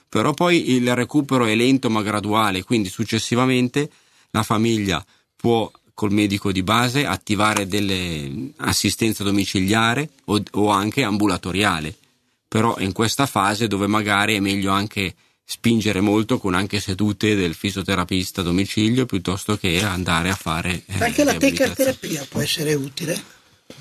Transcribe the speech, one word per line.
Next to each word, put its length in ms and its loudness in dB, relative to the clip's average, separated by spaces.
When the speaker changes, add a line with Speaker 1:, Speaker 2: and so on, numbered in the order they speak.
Speaker 1:
Però 240 0
poi 400 2
il 220 2
recupero 500 0
è 100 2
lento 360 4
ma 120 2
graduale, 600 0
quindi 240 0
successivamente 1000 0
la 120 0
famiglia 640 0
può 340 2
col 180 -2
medico 400 0
di 100 0
base 440 2
attivare 600 0
delle 920 -4
assistenza 640 -2
domiciliare 840 0
o, 160 2
o 180 2
anche 320 0
ambulatoriale. 920 0
Però 300 2
in 140 0
questa 340 0
fase 400 0
dove 200 0
magari 500 2
è 40 0
meglio 300 0
anche 440 -2
spingere 560 0
molto 380 2
con 160 -2
anche 260 -2
sedute 540 0
del 200 0
fisioterapista 840 -2
a 40 -2
domicilio 600 2
piuttosto 500 -4
che 260 0
andare 480 -2
a 40 0
fare, 520 -4
eh, 160 -4
Speaker 2:
Anche 220 2
la 80 4
Speaker 1:
riabilitazione. 420 0
Speaker 2:
tecarterapia 540 -4
può 120 -6
essere 340 -2
utile? 480 -6